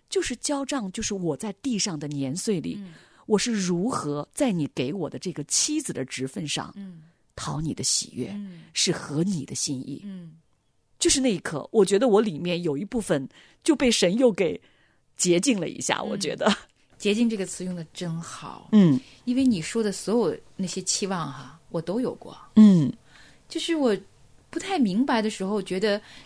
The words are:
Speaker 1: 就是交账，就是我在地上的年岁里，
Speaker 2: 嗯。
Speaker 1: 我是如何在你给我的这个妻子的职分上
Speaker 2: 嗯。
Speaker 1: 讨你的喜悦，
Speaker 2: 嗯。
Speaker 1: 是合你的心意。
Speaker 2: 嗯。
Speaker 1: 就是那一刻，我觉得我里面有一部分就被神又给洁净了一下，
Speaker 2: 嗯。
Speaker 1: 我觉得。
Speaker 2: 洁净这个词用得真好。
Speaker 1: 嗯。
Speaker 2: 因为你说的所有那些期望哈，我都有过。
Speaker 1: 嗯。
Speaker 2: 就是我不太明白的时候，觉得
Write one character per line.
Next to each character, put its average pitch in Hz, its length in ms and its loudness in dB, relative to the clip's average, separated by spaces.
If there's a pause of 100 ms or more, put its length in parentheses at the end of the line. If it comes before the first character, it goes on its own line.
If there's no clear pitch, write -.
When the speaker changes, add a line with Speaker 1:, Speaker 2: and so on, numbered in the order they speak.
(120)
Speaker 1:
就 370 100 0
是 254 140 -4
交 277 280 -4
账， 233 280 -4
就 226 100 -8
是 208 140 -4
我 170 200 -2
在 208 180 -8
地 240 260 -4
上 175 180 -2
的 147 100 -6
年 139 300 -4
岁 190 220 0
里， 85 180 -6
Speaker 2:
嗯。 185 160 -14 (320)
Speaker 1:
我 220 100 2
是 240 160 0
如 185 380 0
何 147 420 -4
在 262 200 0
你 160 240 -2
给 127 180 -2
我 170 160 -6
的 135 80 -10
这 165 160 -8
个 147 120 -8
妻 - 360 0
子 - 100 -6
的 131 140 -4
职 127 220 -6
分 160 200 -8
上 - 280 -6
Speaker 2:
嗯。 185 260 -16 (340)
Speaker 1:
讨 147 240 -6
你 160 140 -4
的 131 100 -8
喜 - 300 -2
悦， 123 220 -6
Speaker 2:
嗯。 190 260 -14 (120)
Speaker 1:
是 - 180 0
合 151 320 -2
你 185 200 -2
的 - 120 -12
心 135 240 -4
意。 143 260 -10
Speaker 2:
嗯。 175 280 -14 (680)
Speaker 1:
就 339 120 4
是 269 100 2
那 254 100 4
一 175 60 0
刻， - 340 -8
我 202 140 6
觉 196 140 2
得 269 80 4
我 202 120 6
里 196 200 0
面 175 240 -4
有 151 120 0
一 147 80 -6
部 220 160 -4
分 143 300 -2 (340)
就 302 120 4
被 247 160 4
神 190 260 4
又 254 140 6
给 170 280 -2 (560)
洁 175 240 4
净 226 200 2
了 156 100 -4
一 - 100 -12
下， - 200 -2
Speaker 2:
嗯。 - 100 -6
Speaker 1:
我 208 80 -6
觉 190 180 -4
得。 - 160 2 (460)
Speaker 2:
洁 208 160 0
净 233 160 2
这 220 80 -4
个 190 80 -4
词 180 180 -10
用 180 120 -6
得 165 180 -10
真 165 260 -6
好。 - 520 -14
Speaker 1:
嗯。 175 280 8 (260)
Speaker 2:
因 247 100 0
为 269 80 4
你 220 180 4
说 226 220 -2
的 202 80 -2
所 208 360 0
有 - 120 -2 (160)
那 190 100 -4
些 185 160 -6
期 - 240 -2
望 170 260 -2
哈， 135 280 -16 (100)
我 170 100 -4
都 196 220 -4
有 202 140 -4
过。 - 200 -18 (200)
Speaker 1:
嗯。 190 360 10 (560)
Speaker 2:
就 330 120 -8
是 330 160 -2
我 247 200 2 (540)
不 - 80 -8
太 381 220 -4
明 214 260 2
白 247 160 0
的 214 80 -2
时 202 140 -8
候， 202 180 -2
觉 190 180 -6
得 208 200 0 (260)